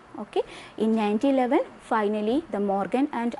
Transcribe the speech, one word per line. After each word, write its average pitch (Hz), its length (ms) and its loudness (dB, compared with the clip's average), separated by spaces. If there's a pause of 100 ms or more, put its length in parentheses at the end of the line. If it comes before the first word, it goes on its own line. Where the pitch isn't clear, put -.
(200)
Okay. 214 220 -4 (360)
In 220 180 2
nineteen 220 400 2
eleven, 262 260 4 (180)
finally, 214 720 0
the 202 80 -2
Morgan 202 540 0
and 233 260 -2